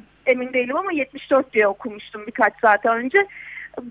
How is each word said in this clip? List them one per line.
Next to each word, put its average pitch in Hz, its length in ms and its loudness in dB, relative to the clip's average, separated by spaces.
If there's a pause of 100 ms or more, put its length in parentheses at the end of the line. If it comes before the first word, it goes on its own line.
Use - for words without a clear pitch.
(260)
emin 254 280 0
değilim 254 220 -2
ama 381 160 -2
yetmiş 277 400 -4
dört 269 220 2
diye 214 140 4
okumuştum 208 600 -8
birkaç 220 340 0
saat 214 240 4
önce. 254 420 2 (640)